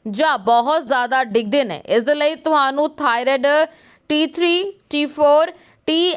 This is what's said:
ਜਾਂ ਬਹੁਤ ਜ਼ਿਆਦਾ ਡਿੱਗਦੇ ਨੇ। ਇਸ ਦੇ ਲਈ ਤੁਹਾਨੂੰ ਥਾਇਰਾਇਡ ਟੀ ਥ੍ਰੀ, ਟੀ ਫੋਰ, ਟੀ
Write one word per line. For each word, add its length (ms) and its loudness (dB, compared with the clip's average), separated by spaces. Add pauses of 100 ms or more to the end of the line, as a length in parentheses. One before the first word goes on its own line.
(100)
ਜਾਂ 280 0
ਬਹੁਤ 440 0
ਜ਼ਿਆਦਾ 420 -2
ਡਿੱਗਦੇ 400 0
ਨੇ। 220 -8
ਇਸ 180 0
ਦੇ 100 0
ਲਈ 200 0
ਤੁਹਾਨੂੰ 560 0
ਥਾਇਰਾਇਡ 560 -2 (640)
ਟੀ 180 0
ਥ੍ਰੀ, 460 -2 (180)
ਟੀ 160 -2
ਫੋਰ, 460 2 (340)
ਟੀ 300 0